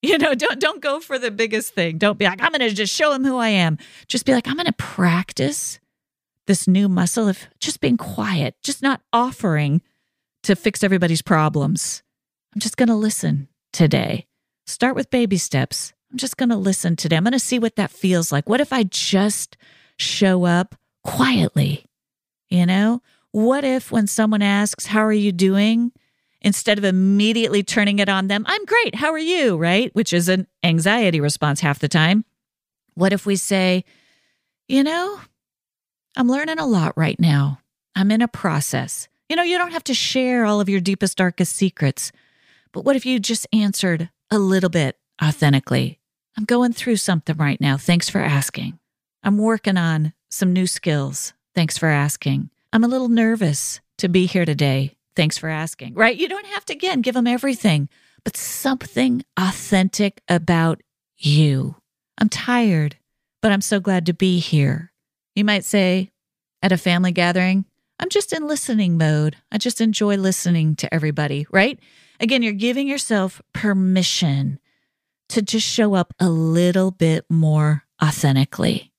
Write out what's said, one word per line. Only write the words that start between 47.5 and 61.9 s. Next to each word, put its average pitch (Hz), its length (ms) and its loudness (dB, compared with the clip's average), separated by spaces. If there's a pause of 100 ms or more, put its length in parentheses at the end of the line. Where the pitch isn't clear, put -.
now. 139 180 0
Thanks 175 320 0
for - 120 -2
asking. - 560 -2 (460)
I'm 202 160 2
working 214 360 0
on 160 380 0 (160)
some 180 240 0
new 185 140 2
skills. 139 640 -4 (220)
Thanks 165 240 0
for 165 80 0
asking. 143 640 0 (200)
I'm 220 120 4
a 240 40 2
little 254 220 -2
nervous 220 720 0 (160)
to 196 100 -2
be 180 200 2
here 175 180 0
today. 139 480 -2 (220)
Thanks 151 240 0
for 160 100 -8
asking." 156 460 -10
Right? 220 200 2
You 330 140 -4
don't 403 160 -10
have 403 200 -10
to, - 80 -8
again, 320 280 -2
give 240 140 -2
'em 247 100 0
everything, 233 640 0 (340)
but - 140 -8
something 254 840 -2 (120)
authentic 190 920 0
about 165 560 2 (340)
you. 143 600 2 (420)